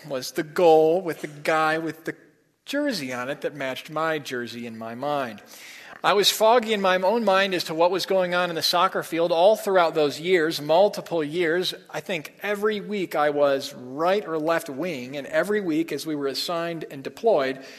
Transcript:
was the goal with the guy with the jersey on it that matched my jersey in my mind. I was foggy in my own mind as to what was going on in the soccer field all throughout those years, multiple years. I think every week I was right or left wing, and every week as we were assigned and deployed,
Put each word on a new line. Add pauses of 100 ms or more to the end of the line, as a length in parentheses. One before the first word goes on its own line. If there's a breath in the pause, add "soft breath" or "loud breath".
was
the
goal
with
the
guy
with
the (500)
jersey
on
it
that
matched
my
jersey
in
my
mind. (640 loud breath)
I
was
foggy
in
my
own
mind
as
to
what
was
going
on
in
the
soccer
field
all
throughout
those
years,
multiple
years. (160)
I
think
every
week
I
was
right
or
left
wing,
and
every
week
as
we
were
assigned
and
deployed, (160 loud breath)